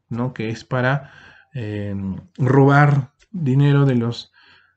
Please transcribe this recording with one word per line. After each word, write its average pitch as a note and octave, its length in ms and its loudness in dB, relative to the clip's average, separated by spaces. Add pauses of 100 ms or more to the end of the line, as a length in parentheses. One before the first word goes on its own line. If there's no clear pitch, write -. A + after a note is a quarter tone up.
¿no? B2 240 -6
que A2 180 -8
es A2+ 140 -10
para, C3 480 -4 (420)
eh, G#2 400 -8 (420)
robar C#3 760 4 (180)
dinero C#3+ 560 2
de C3 80 2
los, A#2 380 -4 (440)